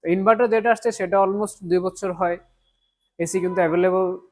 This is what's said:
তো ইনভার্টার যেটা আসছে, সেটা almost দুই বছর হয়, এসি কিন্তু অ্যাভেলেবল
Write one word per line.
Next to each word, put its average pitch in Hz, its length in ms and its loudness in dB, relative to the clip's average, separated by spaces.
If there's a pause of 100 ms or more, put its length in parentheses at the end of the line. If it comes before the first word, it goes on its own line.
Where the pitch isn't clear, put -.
তো 165 80 -4
ইনভার্টার 214 400 4
যেটা 220 220 2
আসছে, 226 200 0
সেটা 196 260 -2
almost 196 460 0
দুই 180 160 0
বছর 185 320 -6
হয়, 175 260 -2 (800)
এসি 170 220 -2
কিন্তু 180 160 -4
অ্যাভেলেবল 180 640 2 (140)